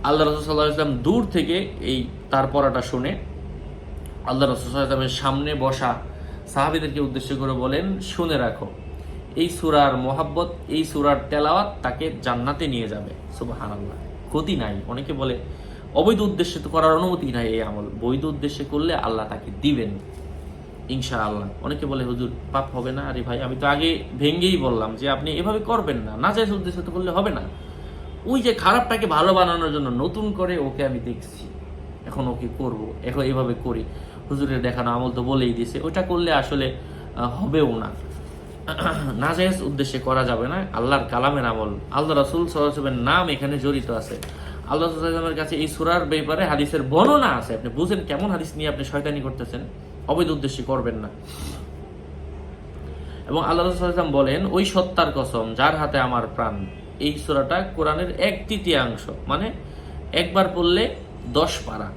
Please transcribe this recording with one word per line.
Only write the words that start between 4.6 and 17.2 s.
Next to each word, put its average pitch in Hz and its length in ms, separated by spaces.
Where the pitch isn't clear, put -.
আলাইহি 127 40
ওয়াসাল্লামের 131 340
সামনে 139 460
বসা 131 400
সাহাবীদেরকে 147 540
উদ্দেশ্য 131 360
করে 135 160
বলেন, 147 480
"শুনে 160 380
রাখো, - 280
এই 170 120
সূরার 147 480
মহাব্বত, 143 580
এই 160 160
সূরার 143 320
তেলাওয়াত 156 520
তাকে 156 300
জান্নাতে 127 440
নিয়ে 117 220
যাবে।" 101 220
সুবহানাল্লাহ, 104 580
ক্ষতি 156 280
নাই। 107 180
অনেকে 131 240
বলে, 127 260
অবৈধ 202 260
উদ্দেশ্যে 175 440
তো - 40
করার 160 280
অনুমতি 165 360